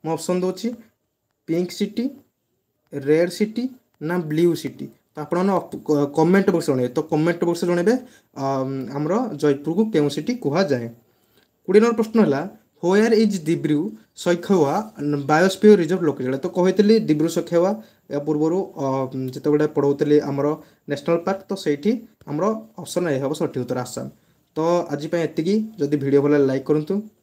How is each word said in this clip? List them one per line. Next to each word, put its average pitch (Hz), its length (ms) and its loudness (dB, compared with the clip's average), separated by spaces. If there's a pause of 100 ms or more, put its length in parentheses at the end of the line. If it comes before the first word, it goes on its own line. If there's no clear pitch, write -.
ମୁଁ 160 80 -4
ଅପସନ୍ 180 280 -2
ଦେଉଛି 185 280 -4 (760)
ପିଙ୍କ 175 240 -2
ସିଟି, 233 400 -4 (840)
ରେଡ୍ 151 360 2
ସିଟି 220 380 -4 (340)
ନା 175 160 -4
ବ୍ଲୁ 160 360 0
ସିଟି। 139 320 -10
ତ - 340 -18
ଆପଣମାନେ 180 320 0
ଅପ-, - 240 -4
କ-, 143 300 0
କମେଣ୍ଟ 180 440 4
ବକ୍ସରେ 156 240 0
ଜଣେଇବେ। 123 200 -2
ତ 160 60 0
କମେଣ୍ଟ 165 440 0
ବକ୍ସରେ 170 240 -2
ଜଣେଇବେ, 180 300 2 (380)
ଆ, 135 80 -8 (500)
ଆମର 170 400 -2
ଜୟପୁରକୁ 156 560 0
କେଉଁ 147 180 2
ସିଟି 151 260 -4
କୁହାଯାଏ। 143 540 -2 (800)
କୋଡ଼ିଏ 196 160 6
ନମ୍ବର 233 140 2
ପ୍ରଶ୍ନ 220 240 2
ହେଲା, 156 280 2 (360)
ହ୍ୱେୟାର 220 300 4
ଇଜ୍ 196 300 2
ଦିବ୍ରୁ 151 520 0 (200)
ସୈଖୱା 175 580 2 (520)
ବାୟୋସ୍ଫିୟର 190 500 6
ରିଜର୍ଭ 175 260 0
ଲୋକେଟେଡ୍? 131 340 -2
ତ 156 100 -6
କହିଥିଲି 185 520 4
ଦିବ୍ରୁ 156 300 0
ସୈଖୱା, 175 540 0 (280)
ୟା 143 100 -4
ପୂର୍ବରୁ, 156 560 -2
ଅ, 135 380 -4
ଯେତେବେଳେ 139 520 -2
ପଢ଼ଉଥିଲି 147 540 2
ଆମର 143 260 -2 (420)
ନ୍ୟାସନାଲ୍ 170 360 -2
ପାର୍କ, 190 240 -4
ତ 196 60 -4
ସେଇଠି 160 380 -2 (340)
ଆମର 151 180 -4 (340)
ଅପସନ୍ 175 300 -4
ଏ 135 100 0
ହେବ 139 140 -4
ସଠିକ୍ 139 300 -4
ଉତ୍ତର 123 160 -6
ଆସାମ। 123 300 -8 (480)
ତ 156 40 -4 (300)
ଆଜି 147 180 -6
ପାଇଁ 170 140 -2
ଏତିକି। 196 460 -2 (100)
ଯଦି 143 180 0
ଭିଡ଼ିଓ 139 260 2
ଭଲ 143 80 0
ଲାଗେ 143 160 4
ଲାଇକ୍ 131 180 -2
କରନ୍ତୁ 156 380 -2 (200)